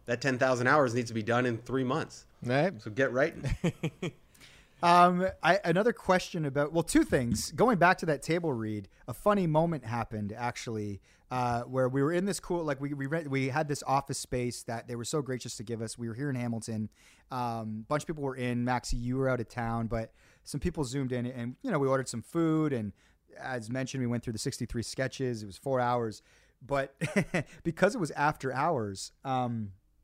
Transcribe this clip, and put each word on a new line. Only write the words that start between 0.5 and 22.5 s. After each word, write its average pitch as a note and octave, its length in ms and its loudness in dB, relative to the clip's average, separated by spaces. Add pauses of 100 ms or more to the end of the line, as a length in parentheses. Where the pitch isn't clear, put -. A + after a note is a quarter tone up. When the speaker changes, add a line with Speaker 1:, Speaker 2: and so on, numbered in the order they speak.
Speaker 1:
hours C3+ 260 6
needs A#2+ 160 0
to A2+ 60 -8
be A2 80 -2
done A#2+ 240 2
in A#2 100 0
three B2+ 260 -4
months. C3 420 -4 (180)
Speaker 2:
Right. C#3 380 0
Speaker 1:
So A2 100 -10
get B2 200 2
writing. D3 320 0 (200)
Speaker 2:
<laughs> D#3+ 500 -4 (680)
Speaker 3:
Um, F3 440 8 (140)
I, F3 220 4
another F#3+ 300 4
question F3+ 520 0
about, C#3+ 260 0
well, E3 120 2
two D4+ 200 4
things. A#2+ 500 0
Going G3 260 4
back F3 200 6
to F#3 80 -6
that C#3+ 140 0
table E3 320 0
read, G#2+ 340 -4 (200)
a A#2 80 -8
funny G3+ 320 2
moment D#3 360 2
happened, A2 540 -4
actually, A2 640 -6 (300)
uh, A#2+ 300 0
where B2+ 280 0
we C#3 140 2
were D3+ 80 4
in F3 140 2
this F#3 140 -2
cool, F3 240 -2
like, C#3+ 160 -2
we, C#3+ 140 -4
we C#3 140 -6
rent, D#3 220 -4
we C3+ 200 2
had D3 180 0
this C#3+ 200 -4
office C3+ 320 0
space B2 440 -4
that A#2 240 -8
they B2 80 -8
were A#2 100 -6
so D3+ 180 -2
gracious B2 340 -6
to A#2 60 -12
give A2 180 -6
us. A2+ 160 -8
We A#2+ 100 -6
were A2+ 60 -6
here C#3 160 -4
in C3+ 60 -2
Hamilton. A2+ 540 -4 (420)
Um, A2+ 520 -4
a - 40 -16
bunch D3 160 0
of - 40 -8
people D3+ 160 -6
were C3 120 -2
in. B2 280 0
Maxie, B2 340 0
you B2 200 -2
were C3 120 2
out B2 100 2
of A2+ 80 -4
town, A#2 400 -2
but A2+ 240 -4 (320)
some - 160 -8
people E3+ 240 -2
Zoomed B2+ 300 -2
in, A#2+ 120 -2
and, B2 380 -6
you C4 80 -4
know, D#3 80 2
we C#3 80 4
ordered C3 220 2
some A#2 120 -6
food, D#3+ 500 2